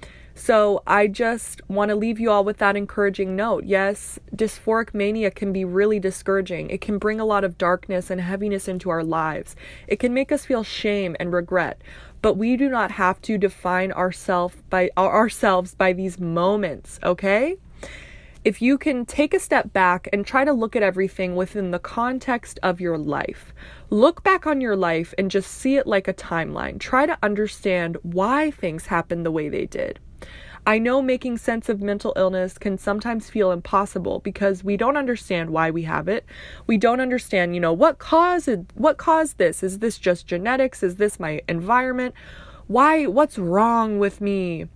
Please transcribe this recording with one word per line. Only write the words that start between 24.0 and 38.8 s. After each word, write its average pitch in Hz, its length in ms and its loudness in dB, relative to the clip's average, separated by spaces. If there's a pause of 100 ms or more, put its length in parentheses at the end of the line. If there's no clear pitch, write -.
back 381 240 2
on 294 160 0
your 220 140 0
life 170 420 0
and 190 140 0
just 196 180 -2
see 269 280 0
it - 100 2
like 196 200 2
a 190 60 -2
timeline. 151 640 -6
Try 277 280 2
to - 160 -2
understand 196 800 -2
why 226 480 0
things 160 340 -6
happened 170 400 -2
the 165 60 0
way 151 180 -2
they - 160 -4
did. - 340 -6 (640)
I 220 140 4
know 247 220 2
making 254 360 -2
sense 226 320 -4
of 202 120 -2
mental 202 360 -2
illness 185 400 0
can 196 200 -4
sometimes 214 520 -4
feel 190 220 2
impossible 190 680 -2
because 196 460 -2
we 202 100 0
don't 254 220 0
understand 214 520 -4
why 160 220 0
we 165 120 -4
have 160 260 -2
it. 214 160 -2 (400)
We 226 120 2
don't 233 220 4
understand, 214 540 0
you 175 80 -2
know, 165 100 2
what 262 280 4
caused, 349 500 2 (240)
what 285 240 2